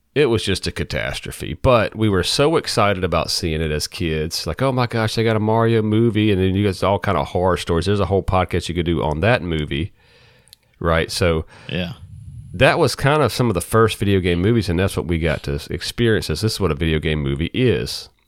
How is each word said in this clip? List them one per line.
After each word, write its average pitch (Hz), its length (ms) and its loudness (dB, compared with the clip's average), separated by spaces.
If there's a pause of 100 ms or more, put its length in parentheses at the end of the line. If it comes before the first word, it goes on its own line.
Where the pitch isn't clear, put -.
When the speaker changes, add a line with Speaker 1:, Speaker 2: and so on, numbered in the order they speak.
(140)
Speaker 1:
it 143 120 4
was 113 160 0
just - 240 -2
a 82 60 -2
catastrophe, - 800 -8
but 120 420 2
we 110 120 2
were 95 140 2
so 151 340 2
excited 101 480 0
about 82 260 0
seeing 78 300 -2
it 80 100 -2
as 76 160 -2
kids. 80 600 -4
Like, 80 160 -4
"Oh 135 100 0
my 123 140 0
gosh, 113 300 -2
they 113 80 2
got 113 120 2
a 107 40 0
Mario 113 420 2
movie," 107 500 2
and 92 80 2
then 95 140 2
you 101 100 2
guys, 95 180 0
all 95 180 2
kind 95 180 0
of 71 100 -2
horror 90 300 0
stories. 82 280 0
There's 101 140 2
a 92 60 0
whole 95 160 0
podcast 90 480 0
you 80 40 -6
could 85 120 -2
do 82 160 0
on 76 180 -2
that 110 220 2
movie, 78 500 -4 (840)
right? 82 320 0
So 82 340 0 (240)
Speaker 2:
Yeah. 87 260 -6 (600)
Speaker 1:
that 131 240 4
was 156 160 2
kind 147 280 2
of 120 100 2
some 123 160 0
of 107 60 0
the 87 60 0
first 110 380 2
video 98 220 2
game 87 200 0
movies, 107 300 2
and 85 80 0
that's 98 180 0
what - 120 -2
we 85 100 0
got 78 240 -2
to 71 260 -6
experience, - 640 -2
is 78 120 -4
this 107 120 0
is - 60 -8
what 92 100 0
a 76 60 -2
video 80 240 0
game 78 220 -2
movie 69 300 -2
is. 92 560 -2 (200)